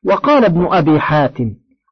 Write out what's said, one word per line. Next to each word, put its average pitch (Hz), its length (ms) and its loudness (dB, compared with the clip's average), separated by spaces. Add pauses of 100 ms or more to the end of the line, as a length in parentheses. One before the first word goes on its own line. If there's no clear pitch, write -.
وقال 226 400 0
ابن 175 260 0
أبي 156 280 2
حاتم: 131 520 -2 (400)